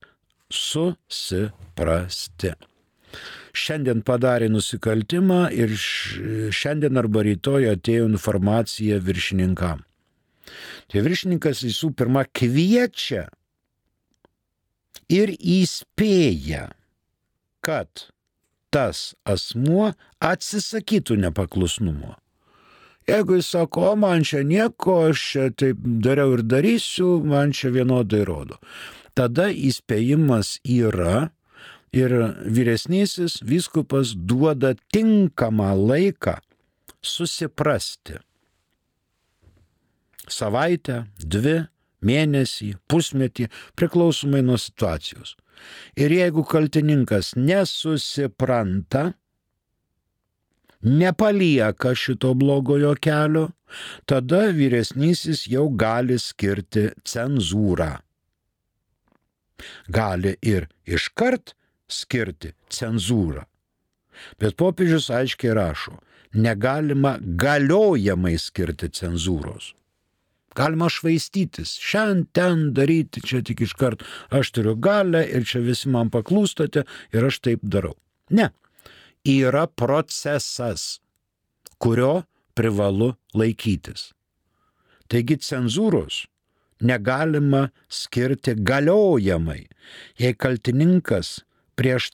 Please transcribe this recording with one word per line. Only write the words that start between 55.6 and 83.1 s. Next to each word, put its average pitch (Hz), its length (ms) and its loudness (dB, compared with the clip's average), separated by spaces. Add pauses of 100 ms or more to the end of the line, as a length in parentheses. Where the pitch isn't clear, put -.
gali 120 500 0
skirti 104 720 -2 (160)
cenzūrą. 98 920 -2 (1900)
Gali 95 520 0
ir 95 280 0 (180)
iškart - 680 -2 (360)
skirti 92 640 -6 (160)
cenzūrą. 101 760 -2 (920)
Bet 107 180 -2
popiežius 170 520 2
aiškiai 123 460 -2
rašo, 85 440 -4 (340)
negalima 135 840 0
galiojamai 117 1200 2
skirti 85 520 -6
cenzūros. 85 840 -6 (800)
Galima 160 340 0
švaistytis, 165 880 -2
šen, 196 520 0
ten 165 420 2
daryti, 147 500 0
čia 123 180 -2
tik 117 220 -4
iškart 117 400 -2 (260)
aš 135 220 0
turiu 110 240 0
galią 180 480 2
ir 127 240 -2
čia 123 160 -2
visi 123 260 -2
man 117 220 2
paklūstate 151 720 0 (300)
ir 113 140 2
aš 131 120 -2
taip 117 240 0
darau. 95 320 -2 (340)
Ne. 220 200 4 (760)
Yra 135 440 2
procesas, 131 1300 -4 (800)
kurio 127 460 2 (340)
privalu 107 560 2 (200)